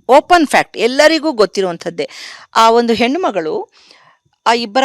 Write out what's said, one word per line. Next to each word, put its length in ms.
ಓಪನ್ 400
ಫ್ಯಾಕ್ಟ್, 300
ಎಲ್ಲರಿಗೂ 540
ಗೊತ್ತಿರುವಂಥದ್ದೇ. 800
ಆ 160
ಒಂದು 220
ಹೆಣ್ಣು 260
ಮಗಳು 520
ಆ 80
ಇಬ್ಬರ 320